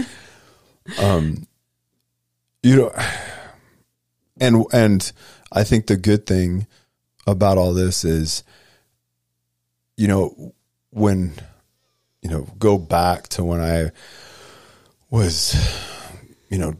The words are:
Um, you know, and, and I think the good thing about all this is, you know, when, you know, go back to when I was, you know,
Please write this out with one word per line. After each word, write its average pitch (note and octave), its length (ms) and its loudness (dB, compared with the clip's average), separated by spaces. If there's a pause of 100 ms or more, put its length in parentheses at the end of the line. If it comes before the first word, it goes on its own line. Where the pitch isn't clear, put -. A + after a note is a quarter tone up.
(1000)
Um, F2 480 0 (1160)
you B2+ 140 6
know, B2+ 160 4 (1500)
and, A#2 320 4
and G#2+ 400 2 (400)
I G#2 120 2
think A2 220 0
the G2+ 100 2
good G#2 300 0
thing F#2 400 -2 (600)
about G2 320 2
all F2+ 160 2
this F#2 300 -2
is, D#2+ 380 -2 (1500)
you G#2 120 2
know, G2 460 -2 (360)
when, F#2+ 420 0 (920)
you E2 80 -8
know, D#2 160 -6 (120)
go G2+ 200 2
back F2 500 -2
to - 160 -6
when E2+ 160 -2
I E2 300 -2 (1200)
was, F#2 440 0 (960)
you F#2+ 80 -4
know, D#2 220 -4